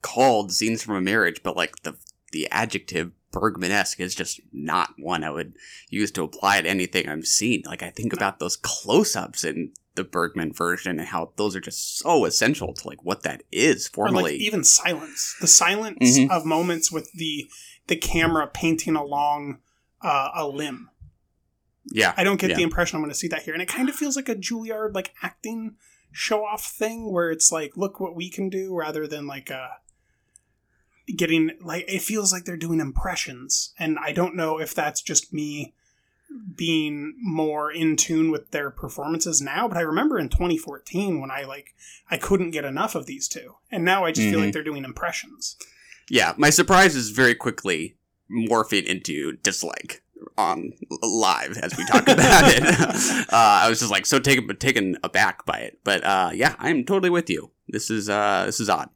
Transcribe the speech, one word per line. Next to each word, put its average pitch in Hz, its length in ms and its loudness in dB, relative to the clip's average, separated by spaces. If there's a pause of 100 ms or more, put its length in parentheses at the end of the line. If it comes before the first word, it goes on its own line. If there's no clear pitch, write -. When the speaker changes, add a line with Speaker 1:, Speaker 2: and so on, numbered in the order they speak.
Speaker 1:
called 113 500 4
Scenes 110 320 0
from 107 120 -4
a 95 60 0
Marriage, 98 420 0
but, 92 120 -4
like, - 280 -4
the, 78 120 -10 (360)
the 78 180 -4
adjective 90 640 -4 (180)
Bergman-esque 98 680 -2
is 90 160 -6
just - 240 -8 (120)
not 78 460 -2
one 78 260 -4
I 78 60 -4
would 76 240 -8 (360)
use 101 220 -2
to 90 120 -4
apply 98 380 2
to 82 80 -2
anything 92 380 0
I'm 78 160 -6
seeing. 113 420 0
Like, - 180 -10
I 87 60 -10
think 110 240 -6
about 98 260 -2
those 90 160 -4
close-ups - 880 0
and 78 320 -6 (220)
the 95 80 -4
Bergman 85 480 -4
version 87 460 -2
and 82 100 -10
how 85 260 -6
those 104 220 -2
are - 20 -6
just - 400 -8
so 156 240 4
essential - 500 0
to, - 140 -12
like, - 160 -14
what 90 200 -4
that 73 280 -6
is 131 460 2
Speaker 2:
Or, - 80 0
like, 190 80 2
Speaker 1:
formally. - 240 2
Speaker 2:
even 208 260 -2
silence. - 800 2
The 180 60 0
silence 202 500 4 (200)
Speaker 1:
Mm-hmm. 135 140 6
Speaker 2:
of 165 140 0
moments 165 440 0
with 160 220 -8
the, 156 380 -8 (380)
the 175 100 0
camera 165 500 2
painting 165 480 0
along, 143 640 -2 (420)
uh, 143 320 0
a 156 140 -4
limb. 139 420 -8 (1000)
Speaker 1:
Yeah. 104 240 2
Speaker 2:
I 185 80 0
don't 196 160 2
get 185 120 0
Speaker 1:
Yeah. 170 60 0
Speaker 2:
the 180 60 4
impression 170 320 0
I'm 156 80 -2
gonna 147 100 -6
see 175 160 -6
that 156 140 -6
here. 156 100 -8
And 170 80 -6
it 180 60 -6
kind 254 220 -2
of 277 60 -6
feels 285 200 -4
like 277 140 -8
a 226 60 -2
Juilliard, 220 600 -6
like, 190 260 -6
acting 220 540 -10 (380)
show-off 214 520 -4
thing 220 460 -6
where 170 200 0
it's 160 200 4
like, 156 240 -6
"Look 196 240 -6
what 175 160 -8
we 180 140 -8
can 196 200 -6
do," 190 260 -8
rather 156 320 -6
than, 147 200 -10
like, 135 240 -12
uh, 131 180 -10 (1500)
getting, 160 360 2 (100)
like, 170 260 -8
it 185 140 -4
feels 208 320 -2
like 180 120 -6
they're 175 120 -8
doing 165 220 -2
impressions. 135 1000 -4
And 156 200 -2
I 151 120 -6
don't 170 240 -2
know 160 240 -2
if 151 160 -8
that's - 260 -2
just - 320 -2
me 147 400 -6 (840)
being 151 680 -2
more 156 500 -2
in 160 240 2
tune 160 360 2
with 147 200 -6
their 147 180 -4
performances 156 720 -2
now, 151 260 -2
but 175 100 -4
I 170 40 0
remember 196 380 0
in 147 80 -2
twenty 175 300 0
fourteen 165 640 -4
when 135 100 -8
I, 139 140 -8
like, 139 280 -16 (380)
I 170 60 -2
couldn't 185 340 0
get 147 140 -4
enough 147 300 -4
of 143 100 -6
these 139 240 -8
two. - 260 -12 (160)
And 202 140 -2
now 190 180 4
I 165 80 2
just 214 160 2
feel 185 120 2
like 156 80 2
Speaker 1:
Mm-hmm. - 40 -2
Speaker 2:
they're 151 120 -4
doing 147 200 -8
impressions. - 720 -8 (540)
Speaker 1:
Yeah, 92 280 4
my 147 120 6
surprise 180 460 8
is 113 160 -2
very 120 240 6
quickly 87 600 -2 (340)
morphing 110 560 2
into 80 520 -4
dislike - 680 -4 (340)
on - 360 -2 (280)
live 95 560 2
as 90 200 -6
we - 80 -4
talk - 240 6
about - 340 8 (100)
it. - 100 6
<laughs> - 640 2
Uh, 107 340 8
I 113 60 6
was 113 100 0
just, 113 120 -2
like, 95 140 2
so 139 140 4
taken, 120 380 2
taken 104 460 0
aback 95 420 0
by 78 140 -2
it. 57 240 -12
But, 95 200 0
uh, 92 300 4
yeah, 131 260 0
I'm 139 260 0
totally 185 240 2
with 175 200 0
you. - 220 -4 (160)
This - 220 -6
is, 107 200 -2
uh, 101 360 2
this - 140 -4
is 107 100 -2
odd. 82 260 0